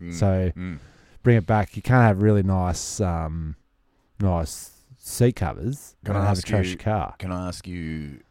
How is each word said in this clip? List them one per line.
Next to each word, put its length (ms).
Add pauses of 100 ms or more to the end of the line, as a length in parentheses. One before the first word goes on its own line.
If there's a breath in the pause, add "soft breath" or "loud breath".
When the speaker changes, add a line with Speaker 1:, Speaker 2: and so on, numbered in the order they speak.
Speaker 1:
Mm, 120
Speaker 2:
So 420
Speaker 1:
mm. 220 (460 loud breath)
Speaker 2:
bring 140
it 80
back. 300
You 60
can't 220
have 180
really 220
nice, 580
um, 540 (640)
nice 520 (260)
seat 380
covers. 680
Speaker 1:
Can 100
Speaker 2:
Don't 100
Speaker 1:
I 20
Speaker 2:
have 120
a 20
Speaker 1:
ask 80
Speaker 2:
trashy 240
Speaker 1:
you, 60
Speaker 2:
car. 420
Speaker 1:
can 120
I 160
ask 200
you 640